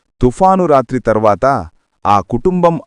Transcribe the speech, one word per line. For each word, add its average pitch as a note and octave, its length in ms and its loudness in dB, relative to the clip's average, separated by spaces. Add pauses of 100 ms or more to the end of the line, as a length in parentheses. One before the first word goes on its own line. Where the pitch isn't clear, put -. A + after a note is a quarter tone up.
(220)
తుఫాను F#3 440 2
రాత్రి C3+ 340 0
తర్వాత G#2+ 460 0 (600)
ఆ G2+ 160 2
కుటుంబం E3+ 540 -2 (120)